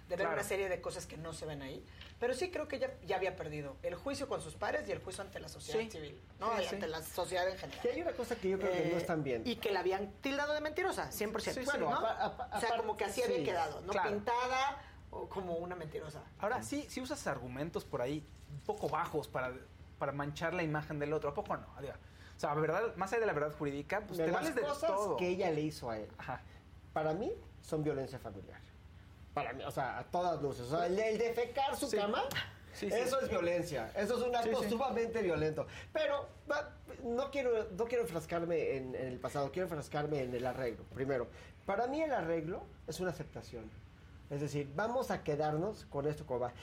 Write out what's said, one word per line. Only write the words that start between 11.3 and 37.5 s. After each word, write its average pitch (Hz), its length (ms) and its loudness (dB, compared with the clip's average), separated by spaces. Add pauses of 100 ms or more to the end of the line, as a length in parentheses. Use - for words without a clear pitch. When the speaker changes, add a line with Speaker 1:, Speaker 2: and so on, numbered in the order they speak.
Speaker 1:
por 220 100 -2
ciento, 220 200 -2
Speaker 2:
Sí, 247 100 -2
sí. 285 80 2
Speaker 1:
¿no? 175 60 2
Speaker 3:
Bueno, 151 120 4
apa-, 220 280 2
apa-, 240 200 -4 (120)
Speaker 1:
O - 20 2
sea, 233 100 2
Speaker 3:
aparte, 233 160 4
Speaker 1:
como 214 120 0
que 214 80 2
así 247 180 0
había 226 140 4
Speaker 3:
sí. 156 80 2
Speaker 1:
quedado, 160 360 2
¿no? 180 120 -4
Speaker 2:
Claro. 185 160 4
Speaker 1:
Pintada 254 720 2 (300)
o - 180 -6
como 180 260 -2
una 180 200 -2
mentirosa. 156 460 -8 (180)
Speaker 2:
Ahora, 226 220 2
sí, 285 280 -4
sí - 120 -4
usas 269 240 -4
argumentos 139 600 -2
por 127 160 -2
ahí 147 220 0 (280)
un 143 80 -8
poco 208 280 -2
bajos 156 400 0
para, 127 240 0 (460)
para 143 140 2
manchar 147 420 0
la 180 80 2
imagen 151 380 0
del 147 140 2
otro. 151 180 2
¿A - 20 -10
poco 165 240 -2
no? - 100 -10 (140)
Digo, 135 120 -6
o - 460 -18
sea, 151 160 4
verdad, 165 400 4
más 185 160 0
allá 240 80 4
de 220 80 6
la 185 60 4
verdad 147 220 4
jurídica, 147 460 0
pues, 180 160 -6
Speaker 3:
De 165 80 4
Speaker 2:
te 165 60 6
Speaker 3:
las - 100 4
Speaker 2:
vales 302 140 0
de 240 60 4
Speaker 3:
cosas 285 280 2
Speaker 2:
todo. 196 280 4
Speaker 3:
que 180 100 2
ella 180 240 4
le 151 100 2
hizo 151 300 -2
a 110 80 0
él, 104 80 -6 (100)
Speaker 2:
Ajá. - 240 -6 (500)
Speaker 3:
para 156 220 4
mí 240 180 0 (300)
son 156 220 0
violencia 135 340 0
familiar. 98 420 -10 (760)
Para 127 200 0
mí, 131 100 -6
o 143 60 -4
sea, 123 300 0
a 127 60 -6
todas 175 360 2
luces. 135 200 -2 (100)
O 160 60 2
sea, 175 100 4
el, 185 100 4
el 220 220 4
defecar 240 580 2
su 285 100 0
Speaker 2:
Sí. 220 100 2
Speaker 3:
cama, 214 260 2 (500)
Speaker 2:
Sí, 202 160 -4
sí. 190 80 2
Speaker 3:
eso 254 240 4
es 226 80 0
violencia. 165 640 2
Eso 208 220 2
es 226 100 2
un 240 80 2
acto 226 240 4
Speaker 2:
Sí, - 40 2
sí. 202 80 2
Speaker 3:
sumamente 226 500 2
violento. 156 460 2 (260)
Pero, 285 340 2 (220)
va, 294 220 0 (320)
no 240 260 0
quiero, 247 480 2